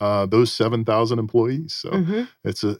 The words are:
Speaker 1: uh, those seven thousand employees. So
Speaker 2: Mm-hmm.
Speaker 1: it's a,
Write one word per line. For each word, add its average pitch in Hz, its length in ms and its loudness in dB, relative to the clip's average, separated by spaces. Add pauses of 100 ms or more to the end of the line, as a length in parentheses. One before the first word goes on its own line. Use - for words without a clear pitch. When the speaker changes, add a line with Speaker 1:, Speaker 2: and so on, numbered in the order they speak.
Speaker 1:
uh, 104 240 0
those 110 260 4
seven 113 320 0
thousand 113 360 0
employees. 120 540 0
So - 180 -10
Speaker 2:
Mm-hmm. 196 320 0 (200)
Speaker 1:
it's - 220 -6
a, 104 140 0